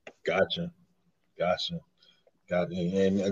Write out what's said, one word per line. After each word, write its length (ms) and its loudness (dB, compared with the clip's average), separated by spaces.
Gotcha. 480 0
Gotcha. 420 -2
Got 240 0
it. 220 -2
And, 260 4
uh, 120 0